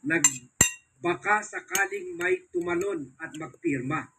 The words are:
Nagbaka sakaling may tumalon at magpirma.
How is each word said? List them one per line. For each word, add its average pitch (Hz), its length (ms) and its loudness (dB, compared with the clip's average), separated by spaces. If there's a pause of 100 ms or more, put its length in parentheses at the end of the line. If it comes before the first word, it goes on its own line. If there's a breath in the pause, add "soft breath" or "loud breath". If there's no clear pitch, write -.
Nagbaka - 1400 2
sakaling 359 720 -4
may 180 400 0
tumalon 175 640 -2
at 160 160 -12
magpirma. 143 720 -4 (120)